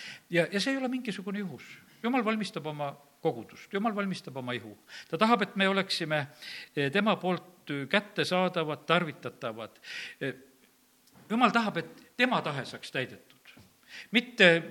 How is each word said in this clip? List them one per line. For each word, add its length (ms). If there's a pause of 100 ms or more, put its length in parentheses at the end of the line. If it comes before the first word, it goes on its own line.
(300)
ja, 220
ja 80
see 120
ei 80
ole 80
mingisugune 540
juhus. 240 (360)
Jumal 220
valmistab 460
oma 220 (280)
kogudust, 540
Jumal 200
valmistab 440
oma 160
ihu. 220 (340)
Ta 80
tahab, 240
et 160
me 100
oleksime, 580 (500)
eh, 180
tema 220
poolt 580 (160)
kättesaadavad, 960
tarvitatavad. 960 (380)
Eh, 140 (920)
Jumal 220
tahab, 320
et 240 (100)
tema 240
tahe 240
saaks 300
täidetud. 400 (800)
Mitte, 580